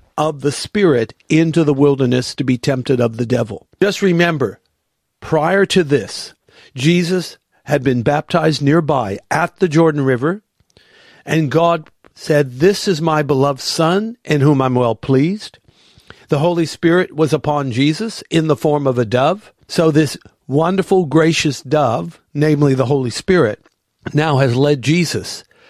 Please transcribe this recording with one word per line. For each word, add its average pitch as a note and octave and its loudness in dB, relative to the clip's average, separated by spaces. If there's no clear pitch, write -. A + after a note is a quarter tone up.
of D3+ -4
the C#3 0
Spirit C#3+ 0
into E3 2
the D3 2
wilderness C3+ 2
to - -6
be B2+ 0
tempted C3 -2
of A2+ -2
the A#2+ -4
devil. A#2 -4
Just G3 0
remember, E3+ 0
prior E3+ 0
to F#3 2
this, C3+ -4
Jesus E3+ 0
had C#3+ -2
been B2 0
baptized D#3 0
nearby C#3 0
at E3 -4
the F#3+ 0
Jordan D#3 2
River, C3+ -2
and D#3 0
God E3 0
said, C#3+ -2
"This F#3+ 2
is E3 -2
my D#3 0
beloved C#3 0
Son, G3 -2
in D3+ 0
whom C#3 4
I'm B2+ 0
well A#2+ 2
pleased." D3 -2
The D3 0
Holy E3+ 0
Spirit F3 0
was D3+ 2
upon C#3+ -2
Jesus D3+ -2
in D#3+ 0
the D3+ 2
form D3 -2
of B2+ 0
a B2 0
dove. C3+ -2
So D#3+ 0
this D3+ 0
wonderful, F3+ 0
gracious D#3 0
dove, D3 -2
namely D3 2
the B2+ 0
Holy C3 -2
Spirit, C#3+ -2
now D3+ 0
has C3 2
led C#3+ 2
Jesus D3+ -2